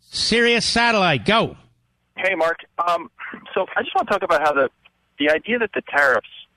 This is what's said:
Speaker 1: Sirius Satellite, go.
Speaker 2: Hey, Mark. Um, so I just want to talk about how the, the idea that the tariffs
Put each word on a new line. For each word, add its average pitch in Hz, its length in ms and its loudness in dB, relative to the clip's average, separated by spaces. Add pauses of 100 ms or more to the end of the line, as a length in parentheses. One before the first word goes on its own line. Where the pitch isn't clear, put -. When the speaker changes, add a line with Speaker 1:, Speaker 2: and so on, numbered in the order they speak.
Speaker 1:
Sirius 233 600 0
Satellite, 214 600 2
go. 208 320 0 (580)
Speaker 2:
Hey, 190 200 -2
Mark. 165 240 0 (180)
Um, 170 320 -2 (460)
so 190 100 0 (100)
I 220 60 0
just - 140 -6
want 370 120 0
to 214 60 0
talk 196 80 -2
about 147 200 0
how 151 120 2
the, - 160 2 (480)
the - 140 2
idea 226 260 -2
that 233 160 -2
the - 80 -4
tariffs - 460 0 (300)